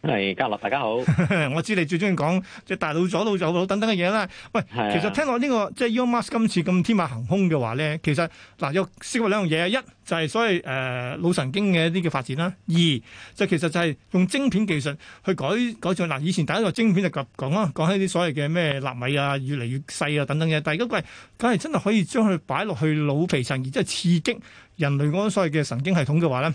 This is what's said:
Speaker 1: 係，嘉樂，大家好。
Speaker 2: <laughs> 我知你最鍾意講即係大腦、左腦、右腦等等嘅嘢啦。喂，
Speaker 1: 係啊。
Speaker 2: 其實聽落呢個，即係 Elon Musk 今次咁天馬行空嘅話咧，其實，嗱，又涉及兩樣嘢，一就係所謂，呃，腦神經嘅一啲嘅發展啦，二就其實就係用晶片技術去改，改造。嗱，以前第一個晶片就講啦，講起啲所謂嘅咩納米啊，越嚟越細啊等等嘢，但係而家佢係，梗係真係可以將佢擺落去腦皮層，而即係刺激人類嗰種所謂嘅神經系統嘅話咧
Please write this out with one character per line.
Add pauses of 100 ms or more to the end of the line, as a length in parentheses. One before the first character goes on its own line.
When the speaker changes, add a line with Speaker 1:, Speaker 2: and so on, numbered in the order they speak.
Speaker 1:
係，
嘉
樂，
大
家
好。 (300)
Speaker 2:
<laughs>
我
知
你
最
鍾
意
講 (220)
即
係
大
腦、
左
腦、
右
腦
等
等
嘅
嘢
啦。 (260)
喂， (140)
Speaker 1:
係
啊。
Speaker 2:
其
實
聽
落
呢
個，
即
係
Elon
Musk
今
次
咁
天
馬
行
空
嘅
話
咧，
其
實， (300)
嗱，
又 (180)
涉
及
兩
樣
嘢，
一 (300)
就
係
所
謂，
呃，
腦
神
經
嘅
一
啲
嘅
發
展
啦， (220)
二 (600)
就
其
實
就
係 (180)
用
晶
片
技
術 (260)
去
改， (320)
改
造。
嗱，
以
前
第
一
個
晶
片
就 (280)
講
啦，
講
起
啲
所
謂
嘅
咩
納
米
啊，
越
嚟
越 (100)
細
啊
等
等
嘢，
但
係
而
家
佢
係， (320)
梗
係
真
係
可
以
將
佢
擺
落
去 (140)
腦
皮
層，
而
即
係
刺
激 (380)
人
類
嗰
種
所
謂
嘅
神
經
系
統
嘅
話
咧